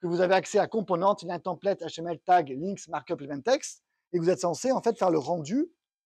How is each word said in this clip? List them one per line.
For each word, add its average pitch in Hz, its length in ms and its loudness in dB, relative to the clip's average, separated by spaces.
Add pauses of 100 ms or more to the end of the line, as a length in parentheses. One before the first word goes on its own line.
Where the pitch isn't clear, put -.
que 180 60 -4
vous 170 120 0
avez 185 160 4
accès 190 240 2
à 180 80 2
components, 202 540 0
il 170 80 -10
y - 20 -6
a 175 40 -4
un 170 40 -8
template 180 420 -2
H 160 140 -8
T 165 60 -10
M 170 80 -6
L, 170 100 -6
tag, 180 300 4
links, 156 400 -6
markup, 170 320 -6
event 143 200 -8
text, - 420 -2 (280)
et 180 80 -2
vous 165 100 2
êtes 185 120 0
censé, 175 300 -2
en 226 100 0
fait, 233 180 0
faire 185 100 4
le 165 80 4
rendu 170 540 -2 (340)